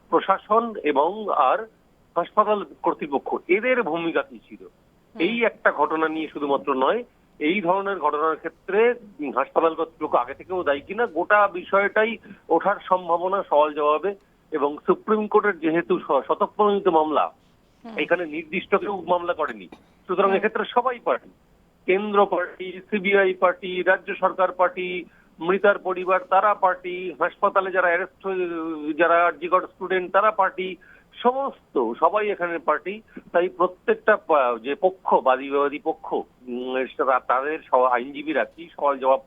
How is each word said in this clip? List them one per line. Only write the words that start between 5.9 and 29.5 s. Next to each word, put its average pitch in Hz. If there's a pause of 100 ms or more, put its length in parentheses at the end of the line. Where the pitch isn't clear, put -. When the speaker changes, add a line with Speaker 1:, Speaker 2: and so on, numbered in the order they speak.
Speaker 1:
নিয়ে 156
শুধুমাত্র 143
নয়, 151 (360)
এই 175
ধরনের 196
ঘটনার 151
ক্ষেত্রে, 202 (260)
উম, 143
হাসপাতাল 160
কর্তৃপক্ষ 156
আগে 127
থেকেও 180
দায়ী 143
কিনা, 214
গোটা 202
বিষয়টাই 196 (380)
ওঠার 180 (140)
সম্ভাবনা 180
সওয়াল 151
জবাবে। 151 (360)
এবং 147
সুপ্রিম 214
কোর্টের 202
যেহেতু 165
স-, 139
শতপ্রণোদিত 202
মামলা, 156 (600)
Speaker 2:
হুম। 226
Speaker 1:
এখানে 175
নির্দিষ্ট 156
কেউ 202 (120)
মামলা 175
করেনি, 123 (420)
সুতরাং 190
Speaker 2:
হুম। 190
Speaker 1:
এক্ষেত্রে 214
সবাই 247
পার্টি, 139 (580)
কেন্দ্র 202
পার্টি, 180
সিবিআই 196
পার্টি, 180
রাজ্য 190
সরকার 185
পার্টি, 180 (520)
মৃতার 190
পরিবার 185
তারা 196
পার্টি, 180
হাসপাতালে 190
যারা 180
অ্যারেস্ট 175
হয়ে, 185 (480)
যারা 170
আর 170
জি 165
কর 180